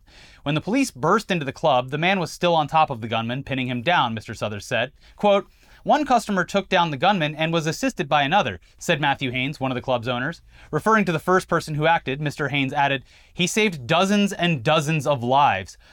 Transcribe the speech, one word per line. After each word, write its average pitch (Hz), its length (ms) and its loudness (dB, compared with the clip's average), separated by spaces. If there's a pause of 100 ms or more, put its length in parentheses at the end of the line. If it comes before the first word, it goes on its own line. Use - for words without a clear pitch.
(440)
When 143 100 -2
the 151 80 0
police 262 300 0
burst 170 400 0
into 165 140 -2
the 135 60 -6
club, 131 380 2
the 147 80 -6
man 185 220 2
was 156 100 -4
still 175 240 0
on 156 140 2
top 156 240 2
of 117 100 -8
the 117 60 -8
gunman, 113 360 -4
pinning 131 240 -4
him 123 140 -4
down, 139 320 0
Mister 110 220 -10
Suthers 104 320 -8
said. 123 240 -2 (240)
Quote, 202 320 2 (360)
"One 277 220 2
customer 208 380 0
took 196 260 -4
down 175 220 2
the 139 60 -6
gunman 156 380 0
and 160 160 -2
was 165 160 0
assisted 165 400 -4
by 147 160 2
another," 139 380 0 (160)
said 156 240 -2
Matthew 139 300 0
Haynes, 131 280 -4
one 131 120 -2
of 123 40 -4
the 123 60 -6
club's 120 260 -2
owners. 127 340 -4 (300)
Referring 208 320 2
to 175 80 -2
the 156 80 0
first 185 300 2
person 156 260 -2
who 151 100 0
acted, 156 360 0
Mister 147 260 -4
Haynes 135 240 -2
added, 139 320 0 (300)
"He 175 120 -2
saved 175 420 -2
dozens 196 440 2
and 170 320 0
dozens 156 420 0
of 143 160 0
lives, 120 560 2 (160)